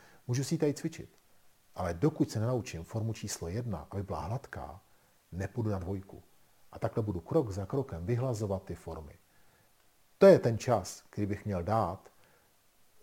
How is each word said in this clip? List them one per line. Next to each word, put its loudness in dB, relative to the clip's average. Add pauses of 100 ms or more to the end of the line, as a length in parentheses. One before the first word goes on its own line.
(280)
můžu 0
si -2
ji 2
tady 2
cvičit. -8 (640)
Ale -2
dokud 0
se -4
nenaučím -2
formu -4
číslo -8
jedna, -6
aby -4
byla -6
hladká, -8 (500)
nepůjdu -4
na -2
dvojku. -8 (480)
A -16
takhle -2
budu -2
krok 0
za -4
krokem -4
vyhlazovat -2
ty -10
formy. -14 (1000)
To 10
je 12
ten 2
čas, 0
který -2
bych -4
měl -2
dát 0 (920)